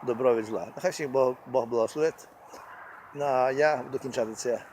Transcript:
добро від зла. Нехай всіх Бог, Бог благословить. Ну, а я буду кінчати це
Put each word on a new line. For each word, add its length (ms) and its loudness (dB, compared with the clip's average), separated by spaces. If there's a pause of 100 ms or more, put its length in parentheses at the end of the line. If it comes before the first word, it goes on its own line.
добро 320 4
від 100 0
зла. 300 -6
Нехай 160 -2
всіх 180 -6
Бог, 260 4 (120)
Бог 180 0
благословить. 640 0 (880)
Ну, 100 -2
а 260 4
я 260 4
буду 220 -6
кінчати 340 -2
це 400 -4